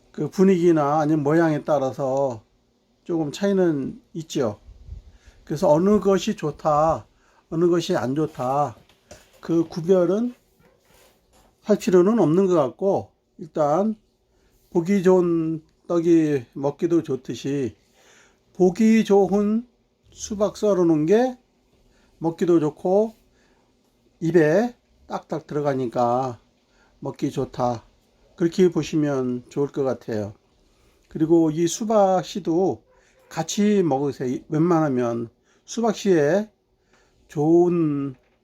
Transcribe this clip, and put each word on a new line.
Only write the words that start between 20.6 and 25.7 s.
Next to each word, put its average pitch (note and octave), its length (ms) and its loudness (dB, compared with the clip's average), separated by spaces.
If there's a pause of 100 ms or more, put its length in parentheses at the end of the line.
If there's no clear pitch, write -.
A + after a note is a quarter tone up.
게 B3 320 2 (800)
먹기도 E3 420 2
좋고 F#3 560 -2 (1040)
입에 E3+ 560 2 (320)
딱딱 F3 400 -10
들어가니까 C3 880 -2 (640)